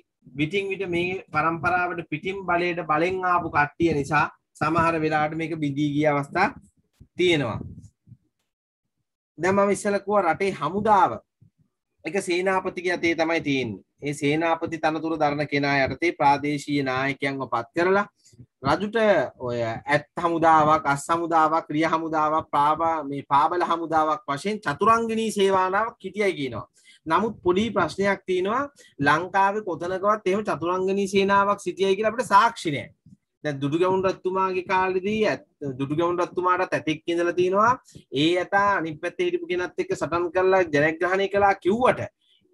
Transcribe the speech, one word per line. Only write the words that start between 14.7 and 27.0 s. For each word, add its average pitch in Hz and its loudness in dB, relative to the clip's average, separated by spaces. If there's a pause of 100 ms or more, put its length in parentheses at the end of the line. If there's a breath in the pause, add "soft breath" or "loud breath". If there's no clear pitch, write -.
තනතුර 160 -2
දරන 147 0
කෙනා 143 0
යටතේ 135 0
ප්‍රාදේශීය 143 0
නායකයන්ව 135 -4
පත් 120 -4
කරලා 190 2 (580 soft breath)
රජුට 185 0 (420)
ඔය 120 -4
ඇත් 117 -2 (140)
හමුදාවක්, 160 4
අස් 143 -2
හමුදාවක්, 165 2
රිය 151 0
හමුදාවක්, 160 0
පාබා-, 156 0
මේ 139 -8
පාබල 160 2
හමුදාවක් 160 0
වශයෙන් 196 -4
චතුරංගනී 220 0
සේනාවක් 196 2
හිටියයි 190 -2
කියනවා. 135 -8 (380 soft breath)